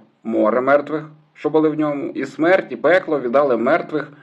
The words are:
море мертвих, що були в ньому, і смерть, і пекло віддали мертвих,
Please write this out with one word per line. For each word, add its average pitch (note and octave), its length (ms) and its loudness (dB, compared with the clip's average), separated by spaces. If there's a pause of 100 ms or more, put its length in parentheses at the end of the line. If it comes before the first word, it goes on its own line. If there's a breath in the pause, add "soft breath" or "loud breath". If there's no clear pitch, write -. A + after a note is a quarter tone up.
(240)
море A2+ 360 0
мертвих, C#3+ 440 0 (300)
що - 160 -4
були D#3 180 2
в D3 100 -4
ньому, D3 360 -4
і C3+ 120 -6
смерть, F3 440 0
і B2 60 -10
пекло D#3 440 2
віддали B2 360 2
мертвих, D3 560 -2 (100)